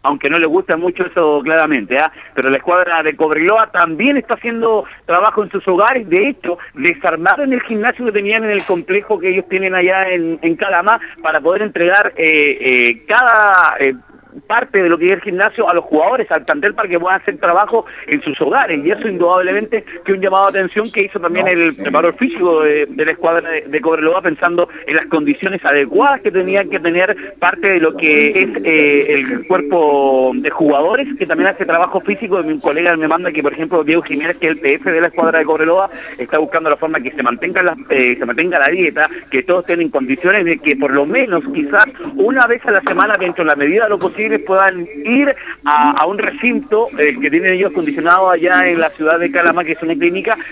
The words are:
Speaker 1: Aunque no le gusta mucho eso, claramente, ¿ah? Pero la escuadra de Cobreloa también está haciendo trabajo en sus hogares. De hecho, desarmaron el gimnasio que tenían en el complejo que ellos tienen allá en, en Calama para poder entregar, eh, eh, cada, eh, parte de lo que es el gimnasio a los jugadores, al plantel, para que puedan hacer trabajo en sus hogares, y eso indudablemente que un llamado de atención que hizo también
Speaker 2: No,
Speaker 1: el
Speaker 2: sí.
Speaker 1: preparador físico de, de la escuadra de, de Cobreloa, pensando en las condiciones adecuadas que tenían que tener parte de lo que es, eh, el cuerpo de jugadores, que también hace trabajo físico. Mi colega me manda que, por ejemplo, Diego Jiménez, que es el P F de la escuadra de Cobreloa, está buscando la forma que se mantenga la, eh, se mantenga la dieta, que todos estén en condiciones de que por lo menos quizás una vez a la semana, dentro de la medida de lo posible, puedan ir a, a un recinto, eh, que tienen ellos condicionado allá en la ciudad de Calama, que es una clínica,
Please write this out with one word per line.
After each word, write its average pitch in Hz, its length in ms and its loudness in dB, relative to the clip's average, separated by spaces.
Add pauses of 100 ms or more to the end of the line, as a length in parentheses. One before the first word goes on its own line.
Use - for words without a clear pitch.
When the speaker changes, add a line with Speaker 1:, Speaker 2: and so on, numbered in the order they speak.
Speaker 1:
Aunque 143 260 -2
no 160 120 0
le 165 80 2
gusta 175 280 0
mucho 180 300 -2
eso, 151 380 0
claramente, 147 560 0
¿ah? 156 120 0 (220)
Pero 131 160 -2
la 135 80 2
escuadra 175 460 0
de 156 120 -2
Cobreloa 165 540 2
también 180 480 0
está 247 160 -4
haciendo 226 520 -2 (200)
trabajo 208 380 2
en - 80 -8
sus 196 160 -4
hogares. 202 420 2
De 196 200 2
hecho, 175 280 -6 (160)
desarmaron 175 800 0
el 247 80 -2
gimnasio 226 440 -4
que 226 60 0
tenían 208 320 -2
en 214 80 -2
el 202 120 -2
complejo 190 560 -2
que 180 100 -2
ellos 185 200 -2
tienen 190 260 -2
allá 185 340 0
en, 165 320 -2
en 165 140 0
Calama 196 440 0 (220)
para 156 200 0
poder 180 200 0
entregar, 196 540 2
eh, 151 440 2
eh, 120 460 2
cada, 208 760 4
eh, 135 140 2 (520)
parte 220 380 0
de 175 40 2
lo 170 120 2
que 175 80 2
es 190 60 4
el 180 80 -4
gimnasio 202 460 -2
a 175 60 2
los 170 120 2
jugadores, 190 440 0
al 156 160 -2
plantel, 165 300 -2
para 214 120 -4
que 175 120 -2
puedan 185 200 0
hacer - 180 -6
trabajo 208 480 2 (200)
en 147 160 -4
sus 147 180 -6
hogares, 165 460 0
y 175 60 2
eso 214 160 -4
indudablemente 185 760 0 (220)
que 196 80 0
un 190 80 -2
llamado 190 300 2
de 196 80 -2
atención 208 320 -2
que 202 140 -2
hizo 196 140 -8
también 175 280 0
Speaker 2:
No, 185 60 2
Speaker 1:
el 170 180 2
Speaker 2:
sí. 131 100 -12
Speaker 1:
preparador 156 360 0
físico 175 440 2
de, 147 240 2
de 139 200 -4
la 160 80 0
escuadra 165 360 0
de, 160 120 -4
de 143 200 -4
Cobreloa, 160 400 0
pensando 175 480 -2 (160)
en 151 100 -4
las 156 120 -2
condiciones 165 580 -2
adecuadas 180 560 2
que - 80 -2
tenían 185 400 -2
que 190 100 -4
tener 180 600 -2
parte 180 280 0
de 190 120 2
lo 160 180 0
que 151 320 4
es, 143 200 0 (140)
eh, 147 500 2
el 127 340 -4
cuerpo 143 880 2
de 147 160 -2
jugadores, 160 560 2 (100)
que 196 80 -4
también 165 240 0
hace 190 160 -4
trabajo 175 360 0
físico. 196 420 -2
Mi 156 160 -4
colega 165 360 0
me 156 120 -2
manda 170 240 0
que, 151 100 -4
por 139 120 0
ejemplo, 156 300 -2
Diego 160 200 0
Jiménez, 160 340 -4
que 160 120 -2
es 160 40 0
el 151 60 -6
P 139 160 2
F 180 160 -4
de 165 100 2
la 170 60 2
escuadra 165 320 0
de 156 60 0
Cobreloa, 165 440 2 (300)
está 123 180 -2
buscando 156 320 0
la 147 80 2
forma 160 220 -4
que 127 120 -6
se 151 120 -6
mantenga 165 400 -2
la, 165 120 0 (140)
eh, 127 300 2
se 135 60 -4
mantenga 160 340 -2
la 139 80 2
dieta, 156 420 0 (220)
que 131 100 0
todos 180 200 0
estén 170 200 -2
en 160 80 -2
condiciones 151 560 0
de 160 140 0
que 147 160 0
por 139 180 0
lo 143 140 2
menos 196 360 0 (120)
quizás 151 300 2 (300)
una 247 300 2
vez 233 220 -2
a 233 40 0
la 196 100 2
semana, 196 380 0
dentro 175 240 -2
de 156 60 2
la 147 60 4
medida 156 300 2
de 214 40 0
lo 202 80 0
posible, 196 300 -4 (180)
puedan 190 400 2 (200)
ir 277 280 2 (300)
a, 147 280 4
a - 140 2
un 196 120 -2
recinto, 220 720 -2 (120)
eh, 147 200 2
que 143 100 -2
tienen 175 240 2
ellos 185 180 0
condicionado 170 580 0
allá 180 380 2
en 175 140 0
la 156 80 0
ciudad 160 280 0
de 170 140 -2
Calama, 170 320 0
que 160 80 -6
es - 100 -6
una 165 140 -2
clínica, 180 400 0 (160)